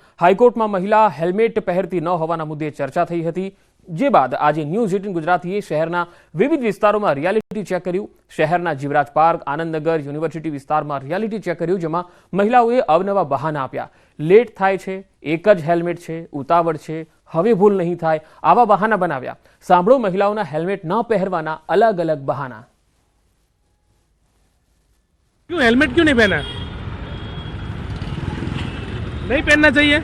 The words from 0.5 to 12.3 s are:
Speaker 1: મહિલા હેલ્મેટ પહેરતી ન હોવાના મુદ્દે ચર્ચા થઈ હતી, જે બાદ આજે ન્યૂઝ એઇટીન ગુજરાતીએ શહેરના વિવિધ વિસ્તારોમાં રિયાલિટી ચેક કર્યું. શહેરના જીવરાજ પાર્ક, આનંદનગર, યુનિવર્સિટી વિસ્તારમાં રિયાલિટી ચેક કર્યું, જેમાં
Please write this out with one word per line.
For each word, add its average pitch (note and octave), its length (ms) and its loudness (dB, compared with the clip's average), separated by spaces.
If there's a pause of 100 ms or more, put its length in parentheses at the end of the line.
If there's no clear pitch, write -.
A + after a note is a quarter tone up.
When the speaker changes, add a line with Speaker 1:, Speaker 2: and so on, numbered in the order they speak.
Speaker 1:
મહિલા G#3 380 2
હેલ્મેટ F#3 500 -2
પહેરતી F#3 420 -2
ન D#3 80 -2
હોવાના E3 360 -2
મુદ્દે D3+ 260 -6
ચર્ચા C#3+ 340 -2
થઈ E3+ 180 -4
હતી, F3+ 340 -6 (320)
જે F3+ 200 -2
બાદ C#3 260 2
આજે D3+ 300 0
ન્યૂઝ F#3 280 -2
એઇટીન G3+ 200 -4
ગુજરાતીએ F3 480 -2
શહેરના E3+ 460 -4 (280)
વિવિધ C#4 260 2
વિસ્તારોમાં G#3 540 2
રિયાલિટી G3 480 -4
ચેક F3+ 220 -6
કર્યું. F#3+ 240 -4 (280)
શહેરના E3+ 360 0
જીવરાજ C#3+ 420 0
પાર્ક, E3 320 4
આનંદનગર, D#3+ 540 -2
યુનિવર્સિટી D3+ 500 -6
વિસ્તારમાં D3 500 -4
રિયાલિટી G3 380 -4
ચેક E3+ 200 -6
કર્યું, F3 220 -2
જેમાં E3 240 -4 (300)